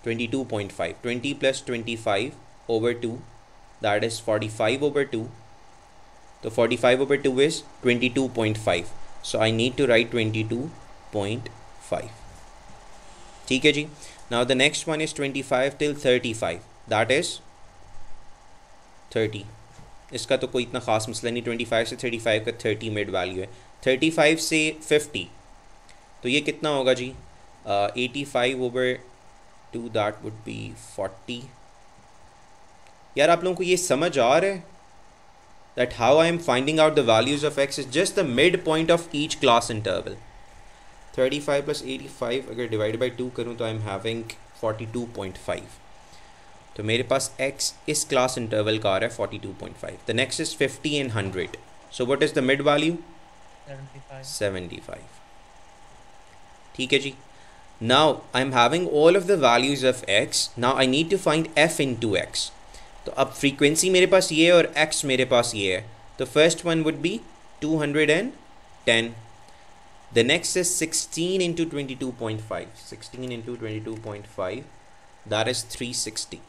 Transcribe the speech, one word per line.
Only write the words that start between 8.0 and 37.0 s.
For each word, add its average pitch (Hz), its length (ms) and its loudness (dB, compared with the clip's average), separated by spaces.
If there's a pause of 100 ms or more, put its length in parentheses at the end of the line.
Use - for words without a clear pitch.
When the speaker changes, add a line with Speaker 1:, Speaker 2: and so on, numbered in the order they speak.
Speaker 1:
point 110 300 0
five। 87 260 0 (380)
So 110 160 0
I - 100 4
need 123 240 0
to 127 100 4
write 117 240 4
twenty-two 110 460 -2 (560)
point 110 340 -4 (380)
five। - 260 -6 (1300)
ठीक 131 180 0
है 151 60 10
जी, 147 140 -2 (460)
now 120 100 2 (120)
the 127 80 2
next 160 320 2
one 156 140 -2
is - 120 -10
twenty-five 139 640 -2
till 147 240 -2
thirty-five, 113 580 0 (300)
that 117 240 2
is - 160 -4 (1800)
थर्टी। 107 280 -2 (680)
इसका 131 240 -2
तो 127 100 -4
कोई 123 160 -2
इतना 120 160 -6
ख़ास 110 300 0
मसला 117 220 -6
नहीं, 120 120 -4
ट्वेंटी 117 220 -4
फ़ाइव 113 200 2
से 123 180 -8
थर्टी 117 160 -4
फ़ाइव 110 260 0
का 117 60 -2 (140)
थर्टी 110 240 -2
मिड 104 260 -2
वैल्यू 92 260 -2
है, 98 60 -8 (400)
थर्टी 131 240 2
फ़ाइव 160 260 4 (120)
से 160 100 2 (300)
फिफ्टी, 147 380 0 (960)
तो 127 60 -2
ये 147 120 4
कितना 147 280 -4
होगा 131 240 2
जी? 127 200 -4 (640)
Uh, 101 140 2 (120)
eighty-five 127 640 -2
over 123 180 -2 (880)
two, 113 80 -8 (160)
that 107 300 0
would 110 180 -8
be 110 160 -10 (240)
forty। - 560 -8 (1800)
यार, 151 120 6
आप 170 140 4
लोगों 185 120 0
को 185 80 -4
ये 175 140 4
समझ 151 420 0
आ 127 180 6
रहा 196 140 2
है 185 120 -8 (1160)
that 123 180 0
how 117 140 4 (100)
I 165 80 6
am 170 160 0
finding 139 380 2
out 151 160 4
the 135 100 2